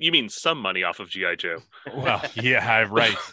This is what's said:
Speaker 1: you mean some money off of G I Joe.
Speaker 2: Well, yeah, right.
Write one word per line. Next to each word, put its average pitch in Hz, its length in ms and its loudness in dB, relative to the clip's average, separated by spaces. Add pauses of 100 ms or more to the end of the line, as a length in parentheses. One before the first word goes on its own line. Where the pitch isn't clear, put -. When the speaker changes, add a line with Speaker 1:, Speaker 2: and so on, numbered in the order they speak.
Speaker 1:
you 165 100 2
mean 131 160 2
some 165 320 -2
money 95 240 -2
off 85 160 -2
of 95 100 -12
G 95 160 -4
I 87 100 0
Joe. 82 240 -6 (360)
Speaker 2:
Well, 127 260 0 (120)
yeah, 113 580 2
right. 110 240 4 (180)